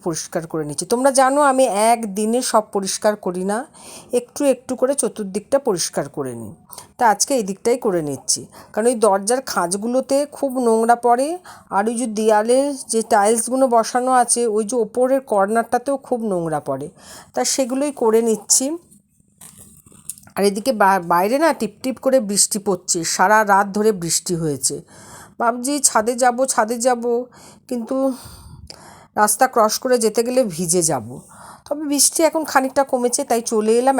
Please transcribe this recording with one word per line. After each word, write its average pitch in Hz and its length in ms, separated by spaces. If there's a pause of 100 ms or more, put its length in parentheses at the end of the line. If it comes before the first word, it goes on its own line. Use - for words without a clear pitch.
পরিষ্কার 165 460
করে 156 160
নিচ্ছি। 147 260
তোমরা 262 260
জানো 269 200 (120)
আমি 262 140 (260)
একদিনে 226 480 (120)
সব 220 120 (120)
পরিষ্কার 202 380 (120)
করি 185 260
না, 208 60 (600)
একটু - 220 (120)
একটু 254 260
করে 262 220
চতুর্দিকটা 208 560 (100)
পরিষ্কার 175 380 (100)
করে 131 260
নিই। 104 120 (440)
তা 247 60 (100)
আজকে - 260
এই 214 100
দিকটাই 233 360
করে 175 240
নিচ্ছি, 131 320 (300)
কারণ 214 200
ওই 247 140
দরজার 202 360 (100)
খাঁজগুলোতে 226 680 (200)
খুব 277 140 (160)
নোংরা 226 380
পড়ে। 240 220 (480)
আর 202 140
ওই 247 120
যে 254 60 (100)
দেয়ালে 220 420 (340)
যে 226 80 (120)
টাইলসগুলো 233 520 (100)
বসানো 247 360 (120)
আছে, 240 180 (140)
ওই 220 140
যে 254 60 (100)
ওপরের 254 360 (100)
কর্নারটাতেও 226 680 (100)
খুব 247 120 (120)
নোংরা 165 360
পড়ে, 139 200 (460)
তা 254 80 (120)
সেগুলোই 269 380 (100)
করে 220 200
নিচ্ছি। 220 440 (1700)
আর 190 140
এদিকে 208 220 (100)
বা-, 190 320
বাইরে 202 300
না 320 100
টিপটিপ 247 420 (100)
করে 262 120 (120)
বৃষ্টি 202 380
পড়ছে, 180 320 (160)
সারা 196 220 (140)
রাত 202 160 (100)
ধরে 214 140
বৃষ্টি 170 500
হয়েছে। 147 340 (640)
ভাবছি 247 340 (140)
ছাদে 226 260 (100)
যাব, 247 140 (160)
ছাদে 233 320
যাব, 240 180 (680)
কিন্তু 240 260 (1300)
রাস্তা 208 320
ক্রস 214 300
করে 254 120 (100)
যেতে 214 220
গেলে 254 140 (140)
ভিজে 175 260 (100)
যাব। 120 160 (580)
তবে 294 260
বৃষ্টি - 280 (100)
এখন 320 120 (100)
খানিকটা 269 400
কমেছে, 247 380
তাই 233 120 (100)
চলে 220 280
এলাম 269 200